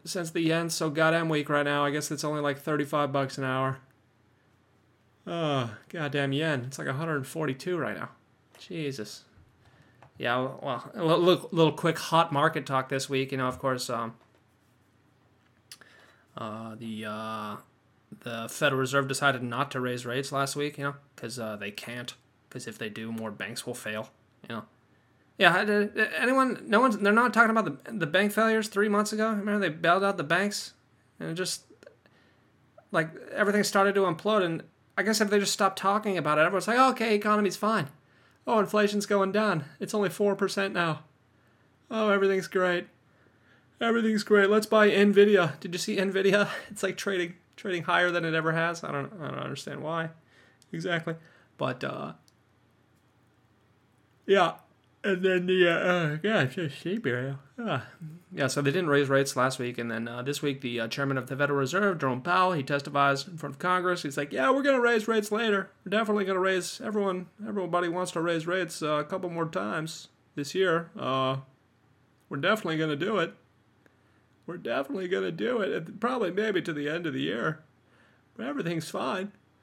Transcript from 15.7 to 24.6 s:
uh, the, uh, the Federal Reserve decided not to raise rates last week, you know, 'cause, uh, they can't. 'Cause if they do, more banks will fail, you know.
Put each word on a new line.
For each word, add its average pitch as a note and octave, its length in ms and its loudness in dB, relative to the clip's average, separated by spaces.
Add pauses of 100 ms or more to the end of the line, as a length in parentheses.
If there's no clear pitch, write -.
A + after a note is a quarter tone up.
uh, A2 380 -10
the, A2 300 -8
uh, G#2+ 500 -8 (680)
the A2+ 280 -8
Federal C3+ 300 2
Reserve C3+ 280 2
decided C3 360 0
not B2 280 -4
to B2+ 100 -4
raise B2 240 -4
rates C3 260 -4
last C#3 240 -2
week, D3 220 -4
you C#3+ 80 -6
know, C#3 100 -4 (220)
'cause, A#2+ 200 -10
uh, A2 200 -8
they G#2 140 -8
can't. A#2+ 420 -12 (360)
'Cause B2 180 -12
if G#2+ 100 -12
they A2+ 120 -8
do, A2+ 220 -10
more A2 200 -6
banks G#2 360 -10
will A#2+ 60 -8
fail, G#2+ 360 -8 (340)
you A#2 120 -10
know. G#2+ 100 -10 (720)